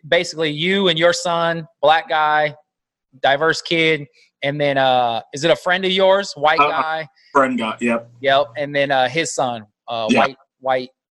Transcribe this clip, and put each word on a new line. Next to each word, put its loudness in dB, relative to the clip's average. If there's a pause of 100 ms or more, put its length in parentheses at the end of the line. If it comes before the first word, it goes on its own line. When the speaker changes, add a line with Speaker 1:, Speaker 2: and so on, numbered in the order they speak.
Speaker 1:
basically -2
you 0
and 0
your 4
son, -2 (140)
black 2
guy, 0 (680)
diverse 2
kid. 0 (360)
And -4
then, 0
uh, 2 (100)
is -6
it 2
a 4
friend -2
of -2
yours? 2
White 2
Speaker 2:
Uh, 2
Speaker 1:
guy? -4 (240)
Speaker 2:
friend 2
guy. -4
Yep. -2 (100)
Speaker 1:
Yep. 2 (100)
And -6
then, 0
uh, 2
his -4
son, -4 (240)
uh, -4
Speaker 2:
Yeah. 2
Speaker 1:
white, -10 (240)
white. -2 (260)